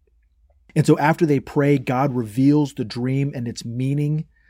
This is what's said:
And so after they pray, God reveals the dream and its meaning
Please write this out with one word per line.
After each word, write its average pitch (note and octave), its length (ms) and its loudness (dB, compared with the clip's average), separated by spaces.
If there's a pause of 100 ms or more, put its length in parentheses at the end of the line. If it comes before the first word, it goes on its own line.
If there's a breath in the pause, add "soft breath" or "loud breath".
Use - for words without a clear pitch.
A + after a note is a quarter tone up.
(760)
And D3 100 4
so D#3 120 4
after D#3 280 2
they C#3+ 140 2
pray, C#3+ 380 0
God C3 380 -2
reveals C3+ 580 2
the B2+ 120 -6
dream C3 480 -2
and B2 140 -8
its - 180 -10
meaning C#3+ 600 -2 (240)